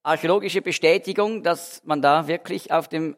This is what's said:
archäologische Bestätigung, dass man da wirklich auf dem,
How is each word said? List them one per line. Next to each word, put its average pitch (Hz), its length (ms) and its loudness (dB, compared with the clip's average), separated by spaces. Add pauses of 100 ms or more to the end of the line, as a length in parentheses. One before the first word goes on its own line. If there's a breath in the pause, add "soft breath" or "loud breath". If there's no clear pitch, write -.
archäologische 165 600 0
Bestätigung, 190 800 0
dass - 420 -4
man 147 180 -2
da 143 240 4
wirklich 170 460 -6
auf 160 160 0
dem, 160 300 -6